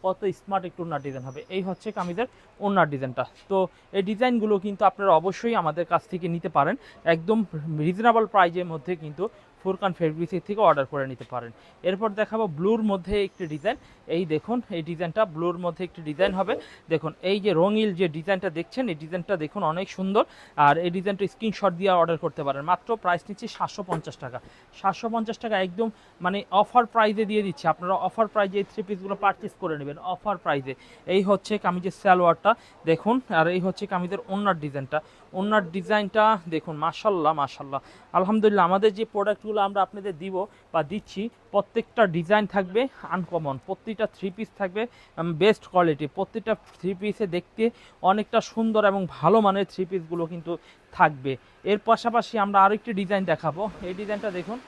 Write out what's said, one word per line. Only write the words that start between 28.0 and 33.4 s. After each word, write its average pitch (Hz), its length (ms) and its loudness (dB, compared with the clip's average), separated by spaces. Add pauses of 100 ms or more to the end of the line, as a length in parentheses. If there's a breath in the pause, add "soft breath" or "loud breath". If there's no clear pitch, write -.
প্রাইসে 202 300 0
এই 202 60 0
থ্রি 208 200 -8
পিসগুলো 196 320 -6
পারচেজ 196 440 -2
করে 160 180 -4
নেবেন 143 200 -10
অফার 185 400 -6
প্রাইসে। 139 360 -2 (320 loud breath)
এই 190 180 2
হচ্ছে 202 340 0
কামিজের 180 340 -2 (120)
সালোয়ারটা 180 520 6 (300 loud breath)
দেখুন, 202 440 2
আর 165 180 4